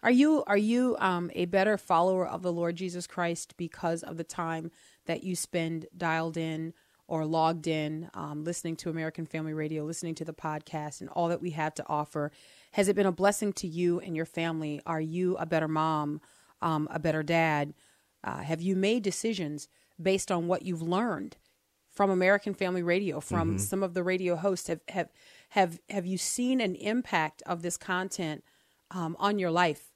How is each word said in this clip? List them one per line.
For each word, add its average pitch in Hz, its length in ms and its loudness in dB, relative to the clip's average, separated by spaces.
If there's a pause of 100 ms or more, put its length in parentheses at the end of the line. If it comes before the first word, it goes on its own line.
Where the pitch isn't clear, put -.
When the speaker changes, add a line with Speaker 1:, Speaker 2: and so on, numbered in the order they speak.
Speaker 1:
Are 240 80 6
you, 285 340 8
are 202 120 4
you, 233 420 4
um, 175 340 0
a 175 120 0
better 196 300 4
follower 185 520 4
of 175 160 -6
the 180 100 0
Lord 170 220 0
Jesus 180 320 -6
Christ 170 500 -4
because 170 460 -4
of 165 140 -10
the 165 60 -6
time 165 460 -6 (380)
that - 160 -4
you 185 120 -2
spend 165 520 -4 (100)
dialed 165 400 -2
in 160 360 -4 (340)
or 160 180 -2
logged 160 400 2
in, 156 480 -2
um, 151 300 -8
listening 165 320 -4
to 165 160 -6
American 160 340 -4
Family 156 300 -6
Radio, 156 300 -4
listening 165 300 -6
to 160 100 -8
the 156 100 -10
podcast, 151 680 -6
and - 80 -12
all 170 200 0
that 170 120 0
we 180 80 -4
have 156 260 -2
to - 120 -8
offer? 147 440 -2 (420)
Has 196 140 4
it 202 80 2
been 196 120 4
a 185 40 4
blessing 202 420 2
to - 140 -6
you 175 320 2
and 170 160 -6
your 160 120 -2
family? 160 580 -4
Are 160 160 -2
you 180 360 0
a 165 100 -4
better 160 200 2
mom, 156 540 0 (400)
um, 156 300 0
a 160 80 -4
better 156 240 0
dad? 151 500 2 (500)
Uh, - 200 -6
have 160 180 -4
you 185 140 0
made 208 260 2
decisions 185 680 -4 (320)
based 190 320 2
on 175 160 0
what 180 140 0
you've 170 220 -4
learned 185 540 -2 (520)
from 196 220 2
American 190 420 4
Family 180 300 0
Radio, 175 360 2
from 170 300 0
Speaker 2:
Mm-hmm. 95 80 0
Speaker 1:
some 190 240 0
of 180 140 -2
the 180 80 0
radio 180 320 2
hosts? 180 320 0
Have, 165 220 -2
have, 180 200 -4 (400)
have, 175 300 2 (100)
have 196 160 -4
you 185 140 -2
seen 247 420 0
an 190 140 0
impact 208 720 0
of 170 160 -4
this 175 140 -4
content, 180 680 -4 (480)
um, 170 280 -4
on 208 180 2
your 180 140 2
life? 170 440 2